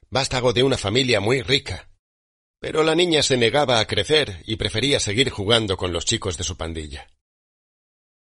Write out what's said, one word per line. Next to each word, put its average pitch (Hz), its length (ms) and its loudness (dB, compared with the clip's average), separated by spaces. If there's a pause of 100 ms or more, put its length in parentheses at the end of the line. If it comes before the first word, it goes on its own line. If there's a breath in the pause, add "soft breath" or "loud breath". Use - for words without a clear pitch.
(100)
vástago 127 420 0
de 120 100 4
una 131 160 2
familia 117 400 2
muy 110 240 0
rica. 107 480 -4 (720)
Pero - 240 0
la 160 100 2
niña 165 300 2
se 135 120 2
negaba 120 440 2
a 107 80 0
crecer 104 580 0
y 110 80 -4
prefería 110 460 0
seguir 107 300 0
jugando 107 460 0
con 90 160 -4
los 85 120 -4
chicos 101 340 -2
de 87 60 -8
su 78 120 -6
pandilla. 80 540 -10 (1200)